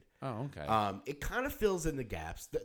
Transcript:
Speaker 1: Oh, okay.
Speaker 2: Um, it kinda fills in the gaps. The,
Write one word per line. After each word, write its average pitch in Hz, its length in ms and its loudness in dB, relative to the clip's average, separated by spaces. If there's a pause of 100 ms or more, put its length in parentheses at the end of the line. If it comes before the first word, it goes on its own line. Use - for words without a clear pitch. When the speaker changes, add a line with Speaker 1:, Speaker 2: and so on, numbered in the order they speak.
(200)
Speaker 1:
Oh, 127 260 -2
okay. 80 200 -6
Speaker 2:
Um, 104 400 4
it 143 180 -4
kinda 254 260 0
fills 190 360 2
in 147 100 2
the 131 80 -2
gaps. 85 440 -6
The, 160 160 -2